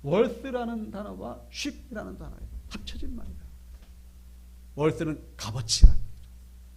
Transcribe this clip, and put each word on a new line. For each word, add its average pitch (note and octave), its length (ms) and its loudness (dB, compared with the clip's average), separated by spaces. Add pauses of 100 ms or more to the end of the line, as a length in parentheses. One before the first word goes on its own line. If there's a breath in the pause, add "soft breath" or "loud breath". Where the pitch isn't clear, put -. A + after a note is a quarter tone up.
월스라는 A#3 880 -2
단어와 G3 500 -12 (100)
쉽이라는 G#3+ 680 -10
단어에 E3 220 -14 (300)
합쳐진 - 460 -8
말이에요. - 220 -10 (1400)
월스는 D#3 460 -2 (160)
값어치라는 - 600 8
얘기죠. - 320 -2 (480)